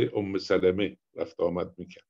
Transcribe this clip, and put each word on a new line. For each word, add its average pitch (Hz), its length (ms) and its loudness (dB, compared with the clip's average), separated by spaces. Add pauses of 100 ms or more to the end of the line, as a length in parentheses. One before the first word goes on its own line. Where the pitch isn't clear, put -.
(140)
ام 98 240 -2
سلمه 92 600 2 (180)
رفت - 240 -6
آمد 87 380 -2
می‌کرد. - 320 -16